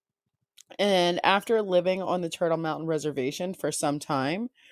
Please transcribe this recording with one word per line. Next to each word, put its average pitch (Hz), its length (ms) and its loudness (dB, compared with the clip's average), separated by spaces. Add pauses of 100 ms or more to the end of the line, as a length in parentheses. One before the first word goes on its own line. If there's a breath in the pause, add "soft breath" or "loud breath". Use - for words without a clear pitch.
(800)
And 180 460 4
after 202 380 2
living 185 400 2
on 180 180 0
the 170 80 -4
Turtle 165 300 0
Mountain 156 280 -4
Reservation 151 680 -2
for 151 180 -4
some 147 260 -2
time, 151 520 -2 (220 soft breath)